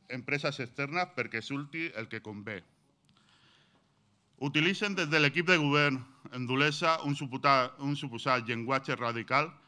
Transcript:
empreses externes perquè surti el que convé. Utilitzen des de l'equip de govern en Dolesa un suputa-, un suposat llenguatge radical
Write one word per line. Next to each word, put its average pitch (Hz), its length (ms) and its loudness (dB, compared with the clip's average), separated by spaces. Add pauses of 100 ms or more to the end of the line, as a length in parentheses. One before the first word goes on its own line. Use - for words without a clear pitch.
(100)
empreses 139 500 -4
externes 143 560 -6
perquè 113 240 -4
surti 147 540 -6
el 110 160 -8
que 113 100 -8
convé. 104 440 -12 (1800)
Utilitzen 180 560 0
des 170 80 0
de 151 140 4
l'equip 156 260 4
de 180 160 8
govern 143 380 4 (320)
en 123 180 -4
Dolesa 151 560 2
un 143 80 2
suputa-, 131 640 2
un 143 160 -2
suposat 127 480 0
llenguatge 120 560 -2
radical 120 540 0 (160)